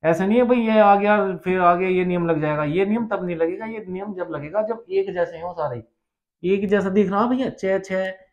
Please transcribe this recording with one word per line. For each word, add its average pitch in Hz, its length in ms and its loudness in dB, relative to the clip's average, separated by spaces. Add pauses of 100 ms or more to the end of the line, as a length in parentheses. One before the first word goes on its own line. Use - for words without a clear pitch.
ऐसा 170 220 2
नहीं 214 120 2
है 247 80 4
भाई 247 140 2
ये 220 200 2
आ 202 160 8
गया 196 420 2
फिर 185 240 -2
आगे 175 280 4
ये 185 160 2
नियम 175 220 0
लग 160 140 0
जाएगा, 151 240 -2
ये 185 200 0
नियम 220 220 -2
तब 190 180 -4
नहीं 175 120 -4
लगेगा, 180 300 -2
ये 220 200 -10
नियम 190 260 -8
जब 175 180 -8
लगेगा 156 320 -6
जब 226 260 -8
एक 190 240 -2
जैसे 170 260 -4
हो 175 140 -10
सारे, 135 300 -6 (600)
एक 196 260 0
जैसा 196 220 2
दिख 190 200 2
रहा 208 160 0
भैया, 254 240 -2
चे 190 300 -2
छे 190 260 -4 (260)